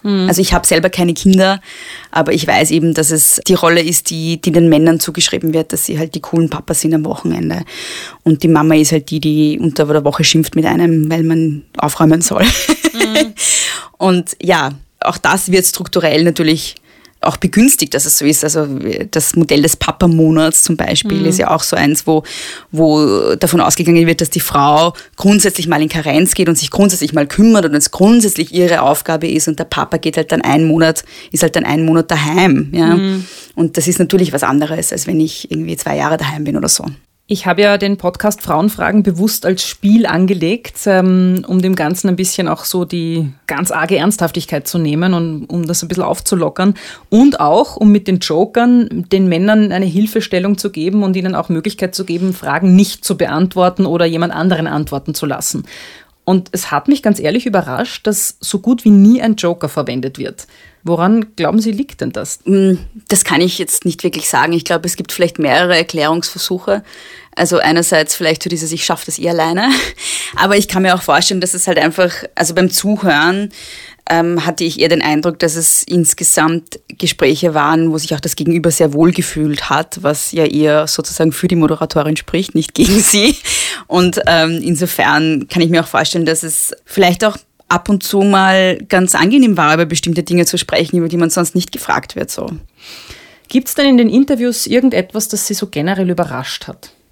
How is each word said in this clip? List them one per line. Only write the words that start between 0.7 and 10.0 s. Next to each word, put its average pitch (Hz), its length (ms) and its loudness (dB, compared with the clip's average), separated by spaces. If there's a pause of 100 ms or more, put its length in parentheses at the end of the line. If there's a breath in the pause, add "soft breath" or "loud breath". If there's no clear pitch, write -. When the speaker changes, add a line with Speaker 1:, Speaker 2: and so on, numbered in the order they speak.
Speaker 2:
keine 175 240 0
Kinder, 190 480 2 (500 loud breath)
aber 160 220 0
ich 156 120 -2
weiß 156 260 2
eben, 165 220 2
dass 160 180 0
es - 360 2
die 190 60 4
Rolle 170 280 4
ist, 165 280 -4
die, 160 320 -4
die 180 100 0
den 170 160 4
Männern 160 320 4
zugeschrieben 160 540 -2
wird, 160 180 -2
dass - 140 -4
sie 165 120 -4
halt 156 160 -4
die - 80 -8
coolen 165 280 0
Papas 160 320 -4
sind 160 120 0
am 156 120 0
Wochenende. 165 580 -4 (600 loud breath)
Und 160 200 2
die 165 60 4
Mama 156 260 4
ist 151 160 4
halt 151 200 -2
die, 156 100 -4
die 151 400 0
unter 151 240 0
der 151 180 2